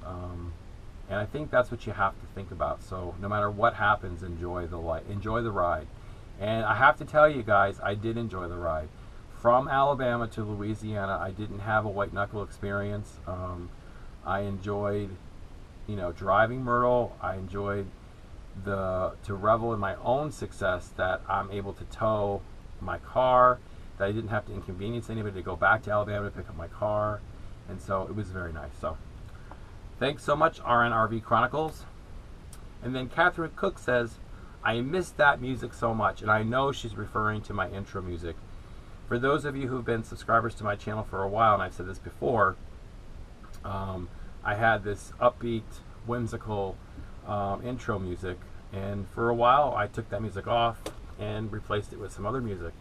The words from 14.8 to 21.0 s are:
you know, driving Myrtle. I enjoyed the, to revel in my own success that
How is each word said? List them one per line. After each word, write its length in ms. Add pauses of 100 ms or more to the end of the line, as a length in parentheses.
you 80
know, 160
driving 520
Myrtle. 580
I 140
enjoyed 520 (760)
the, 480 (100)
to 120
revel 380
in 60
my 240
own 300
success 640
that 320